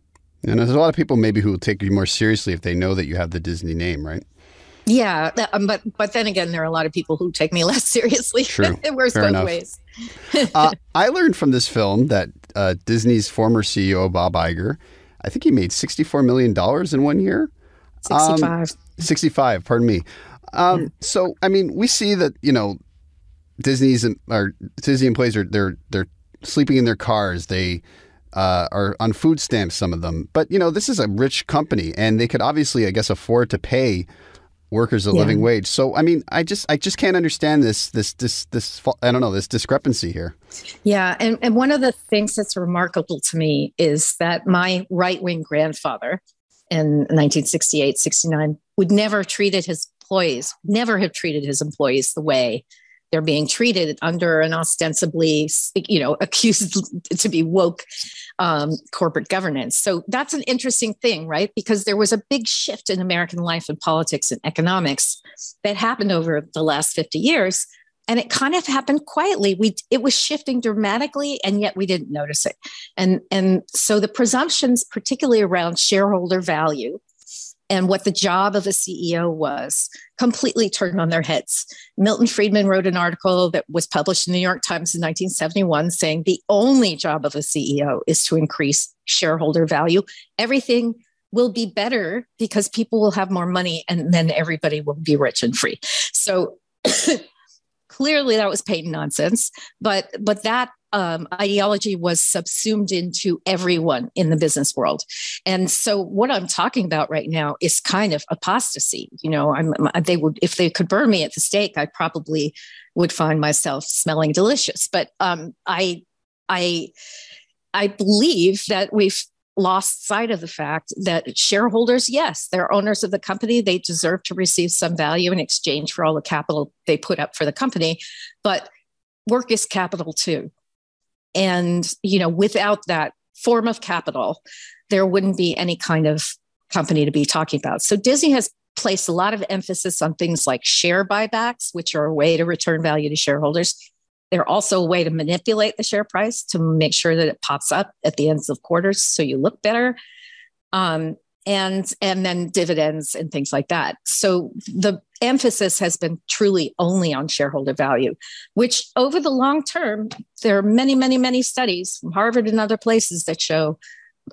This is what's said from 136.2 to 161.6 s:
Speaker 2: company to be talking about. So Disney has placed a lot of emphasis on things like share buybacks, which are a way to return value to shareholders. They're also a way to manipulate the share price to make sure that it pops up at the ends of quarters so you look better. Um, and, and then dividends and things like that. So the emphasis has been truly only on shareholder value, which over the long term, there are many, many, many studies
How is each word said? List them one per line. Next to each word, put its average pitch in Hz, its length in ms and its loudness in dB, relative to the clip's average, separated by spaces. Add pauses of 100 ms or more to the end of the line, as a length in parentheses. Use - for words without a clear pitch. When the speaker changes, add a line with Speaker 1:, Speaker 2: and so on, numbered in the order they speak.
Speaker 2:
company 156 340 0
to 147 80 0
be 147 140 2
talking 156 340 -2
about. - 220 -6
So - 160 0
Disney 277 340 4
has 254 180 2 (280)
placed - 320 -4
a 170 40 0
lot 185 200 0
of 208 160 -6
emphasis 185 520 -4
on 160 140 -2
things 170 320 -2
like 131 160 -2
share 180 420 2
buybacks, 220 680 -2
which 170 200 -6
are 151 120 0
a 160 80 -2
way 156 240 4
to 165 80 2
return 165 360 0
value 151 280 0
to 151 80 -4
shareholders. 151 760 0 (380)
They're 180 180 0
also 190 340 2
a 170 60 0
way 175 160 2
to 165 60 0
manipulate 175 640 0
the - 80 -6
share 208 220 -2
price 214 380 -2
to - 160 -4
make 160 340 2
sure 165 240 2
that 160 100 2
it - 140 -4
pops - 280 -4
up 180 220 0 (140)
at 147 100 0
the 147 140 2
ends 156 200 0
of 143 120 -6
quarters 190 400 0
so - 200 0
you 135 160 0
look 160 240 -2
better. 240 360 0 (720)
Um, 160 460 -2 (280)
and, 190 460 -2 (100)
and 190 240 0
then 175 240 -2
dividends 156 640 0
and 160 160 -6
things 139 220 -4
like 139 180 -2
that. 165 360 -2
So 180 460 0 (160)
the 190 340 -2 (200)
emphasis 240 580 0
has 170 180 -2
been 165 320 -4
truly 190 500 2
only 175 340 2
on 139 140 -4
shareholder 139 460 -2
value, 131 420 0 (380)
which 240 320 0 (100)
over 277 240 2
the 294 120 0
long 269 320 2
term, 220 460 -4 (340)
there 202 140 4
are 196 60 2
many, 247 320 4
many, 262 220 4
many 254 240 2
studies 190 560 -2